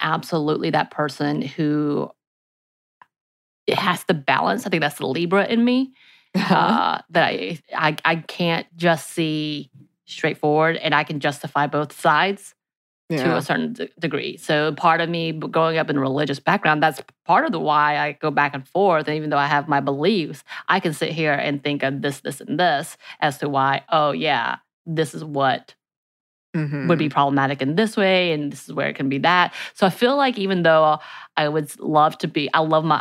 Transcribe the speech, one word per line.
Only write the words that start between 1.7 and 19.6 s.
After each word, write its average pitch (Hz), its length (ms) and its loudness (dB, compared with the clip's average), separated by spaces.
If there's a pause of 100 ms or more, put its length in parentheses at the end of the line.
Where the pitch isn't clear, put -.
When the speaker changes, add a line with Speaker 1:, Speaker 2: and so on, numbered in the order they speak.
Speaker 1:
has 185 360 -2
to 185 100 0
balance. 165 520 -2
I 196 40 -6
think 165 120 0
that's 147 160 -4
the 151 80 -6
Libra 170 400 0
in 233 180 2
me. 254 280 2 (440)
Speaker 2:
Uh-huh. 180 180 2
Speaker 1:
uh, 101 440 2 (120)
that 160 220 2
I, - 260 -6 (160)
I, 156 300 0
I 165 120 2
can't 165 500 -4 (100)
just 165 340 0
see 151 600 -4 (360)
straightforward, 156 680 0
and 156 180 -2
I 151 100 2
can 156 160 -6
justify 143 460 -2
both 147 320 -4
sides 175 560 0 (560)
to 160 60 -2
Speaker 2:
Yeah. 127 200 0
Speaker 1:
a 127 60 -2
certain 120 300 -2
de-, - 160 -8 (120)
degree. 143 360 -4
So 151 360 0
part 165 280 2
of 165 80 -2
me 165 240 -2
b-, 156 160 -8
growing 160 300 0
up 151 120 -2
in 143 60 0
a 139 40 0
religious 135 400 -2
background, 160 420 2
that's 156 180 0 (240)
part 202 220 4
of 247 60 -2
the 165 80 -2
why 151 380 2
I 147 140 -2
go 156 200 -4
back 143 220 2
and 135 120 -10
forth. 170 420 2
And 151 80 -2
even 151 140 -4
though 147 80 2
I 143 80 2
have 147 220 0